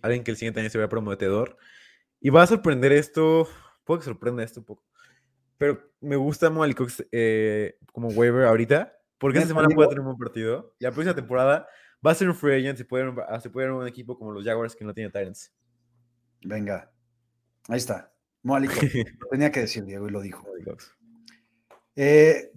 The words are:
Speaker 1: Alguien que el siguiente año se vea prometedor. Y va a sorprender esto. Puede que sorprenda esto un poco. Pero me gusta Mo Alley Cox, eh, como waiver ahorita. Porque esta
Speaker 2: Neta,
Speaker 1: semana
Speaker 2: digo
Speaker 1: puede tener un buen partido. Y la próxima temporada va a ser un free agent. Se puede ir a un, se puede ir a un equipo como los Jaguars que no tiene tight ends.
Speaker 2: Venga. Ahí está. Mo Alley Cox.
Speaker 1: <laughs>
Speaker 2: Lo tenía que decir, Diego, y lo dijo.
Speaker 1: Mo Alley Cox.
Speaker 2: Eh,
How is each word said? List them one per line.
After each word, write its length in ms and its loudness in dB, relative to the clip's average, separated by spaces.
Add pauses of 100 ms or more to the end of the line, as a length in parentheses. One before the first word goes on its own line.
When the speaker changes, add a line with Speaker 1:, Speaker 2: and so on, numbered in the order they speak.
Speaker 1:
Alguien 220 -2
que 60 -6
el 60 -6
siguiente 240 -6
año 100 -6
se 80 -6
vea 100 -2
prometedor. 680 -4 (640)
Y 100 0
va 120 10
a 40 8
sorprender 460 2
esto. 560 2 (360)
Puede 160 -2
que 60 -14
sorprenda 360 -6
esto 180 -12
un 60 -20
poco. 180 -20 (720)
Pero 440 -2
me 160 -4
gusta 340 2
Mo 120 0
Alley 120 2
Cox, 380 -6
eh, 640 0 (140)
como 160 -8
waiver 380 2
ahorita. 500 2 (220)
Porque 200 0
esta 80 2
Speaker 2:
Neta, 20 -2
Speaker 1:
semana 200 2
Speaker 2:
digo 100 4
Speaker 1:
puede 120 8
tener 100 -4
un 60 -8
buen 120 -10
partido. 600 -6
Y 60 -8
la 80 -4
próxima 220 -2
temporada 520 0 (380)
va 80 6
a 20 -2
ser 140 0
un 60 0
free 260 0
agent. 180 -6
Se 60 -16
puede 200 -4
ir 60 -6
a 240 -8
un, 60 -8
se 100 -16
puede 160 -6
ir 60 -4
a 40 -6
un 120 -8
equipo 280 -14
como 160 -12
los 120 -10
Jaguars 320 -4
que 80 -16
no 100 -10
tiene 160 -10
tight 160 -6
ends. 260 -18 (920)
Speaker 2:
Venga. 500 -8 (760)
Ahí 100 -4
está. 340 -8 (300)
Mo 140 -2
Alley 120 0
Cox. 120 -4
Speaker 1:
<laughs> 400 -2
Speaker 2:
Lo 100 -16
tenía 220 0
que 80 -4
decir, 240 -6
Diego, 240 -10
y 40 -10
lo 80 -8
dijo. 240 -14
Speaker 1:
Mo 100 -18
Alley 100 -16
Cox. 280 -16 (1080)
Speaker 2:
Eh, 560 6